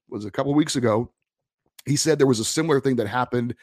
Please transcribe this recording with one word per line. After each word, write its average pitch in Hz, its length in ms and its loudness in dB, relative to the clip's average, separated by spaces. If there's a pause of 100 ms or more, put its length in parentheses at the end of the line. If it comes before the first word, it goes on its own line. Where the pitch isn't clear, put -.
was 104 160 -10
a 101 60 -12
couple 139 220 -4
weeks 147 240 0
ago. 120 360 0 (720)
He 143 100 0
said 151 220 2
there 139 80 6
was 120 140 2
a 110 40 -4
similar 156 360 0
thing 131 160 0
that 113 100 -2
happened. 120 560 -4